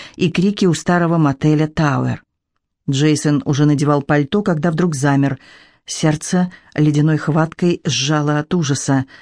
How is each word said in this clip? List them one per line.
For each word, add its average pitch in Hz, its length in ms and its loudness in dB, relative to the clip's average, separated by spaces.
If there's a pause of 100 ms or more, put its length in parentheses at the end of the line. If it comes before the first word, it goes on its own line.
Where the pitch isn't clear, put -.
(140)
и - 160 0
крики 202 340 0
у 175 80 4
старого 170 460 0
мотеля 151 480 2
Тауэр. 131 580 -2 (640)
Джейсон 147 560 0
уже 147 220 0
надевал 143 340 2
пальто, 147 420 0
когда 170 280 -2
вдруг 165 240 -2
замер. 139 440 0 (460)
Сердце 180 640 -2 (240)
ледяной 151 440 2
хваткой 160 680 -2
сжало 147 540 -2
от 147 160 -4
ужаса. 139 500 0 (180)